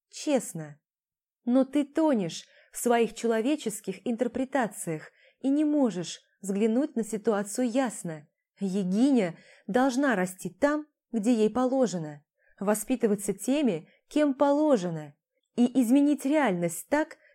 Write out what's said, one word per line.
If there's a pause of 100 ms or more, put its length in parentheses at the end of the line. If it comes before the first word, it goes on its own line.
(100)
честно. (680)
Но
ты
тонешь (260)
в
своих
человеческих
интерпретациях (300)
и
не
можешь (200)
взглянуть
на
ситуацию
ясно. (340)
Егиня (300)
должна
расти
там, (260)
где
ей
положено, (340)
воспитываться
теми, (200)
кем
положено, (420)
и
изменить
реальность
так, (160)